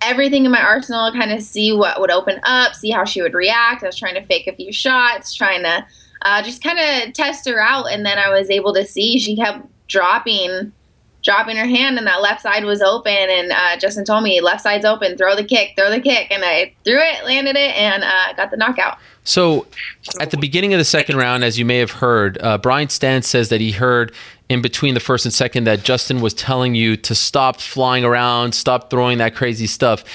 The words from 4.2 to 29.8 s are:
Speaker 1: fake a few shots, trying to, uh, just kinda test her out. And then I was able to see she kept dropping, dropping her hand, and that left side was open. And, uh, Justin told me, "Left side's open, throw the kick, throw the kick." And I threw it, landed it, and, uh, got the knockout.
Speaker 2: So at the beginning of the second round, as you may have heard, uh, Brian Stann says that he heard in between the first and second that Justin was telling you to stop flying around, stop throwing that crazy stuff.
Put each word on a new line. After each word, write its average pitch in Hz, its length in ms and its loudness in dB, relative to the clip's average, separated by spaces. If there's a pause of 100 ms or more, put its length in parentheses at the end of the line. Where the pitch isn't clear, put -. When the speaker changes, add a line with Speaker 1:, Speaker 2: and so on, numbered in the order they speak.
Speaker 1:
fake 170 220 -2
a 190 80 -6
few 190 180 -14
shots, 240 640 0
trying 190 300 -2
to, 170 200 -2 (380)
uh, 208 220 2
just 240 180 -12
kinda 294 520 -2
test 294 340 -4
her 240 120 0
out. 254 320 0
And 208 140 -4
then 202 140 0
I 196 100 2
was 196 220 2
able 202 240 0
to 196 100 2
see 220 320 0
she 214 180 -4
kept 214 300 -4 (220)
dropping, 190 880 0 (500)
dropping 214 340 0
her 220 80 0
hand, 247 320 2
and 220 80 -4
that 185 160 2
left 208 220 0
side 208 220 0
was 202 180 0
open. 214 280 2
And, 185 400 0
uh, 175 260 2
Justin 202 280 -4
told 214 180 2
me, 185 180 2
"Left 180 200 2
side's 208 240 0
open, 208 320 0
throw 190 180 2
the 208 80 0
kick, 208 320 0
throw 196 140 4
the 226 100 0
kick." 247 300 0
And 196 160 -2
I 170 280 0 (120)
threw 247 140 2
it, 320 260 0
landed 269 300 0
it, 285 200 0
and, 196 280 0
uh, 185 340 0
got 196 140 -4
the 214 60 -6
knockout. 226 420 -2 (260)
Speaker 2:
So 170 420 0 (540)
at 156 100 -6
the - 60 -2
beginning 170 360 0
of 185 40 4
the 160 80 2
second 143 320 0
round, 123 260 2
as 117 160 0
you 120 60 0
may 123 140 2
have 117 120 0
heard, 107 500 2
uh, 110 180 2
Brian 135 280 0
Stann 131 380 0
says 117 240 0
that 113 100 0
he 110 120 -2
heard 120 420 0 (340)
in 123 140 0
between 127 320 -2
the 120 80 -2
first 127 240 0
and 117 80 -2
second 123 320 0
that 107 180 2
Justin 127 380 -2
was 113 120 0
telling 127 420 -2
you 113 200 2
to - 180 -4
stop 131 460 0
flying 127 460 0
around, 120 500 2
stop 127 340 0
throwing 123 280 2
that 113 180 0
crazy 117 320 -2
stuff. 113 480 0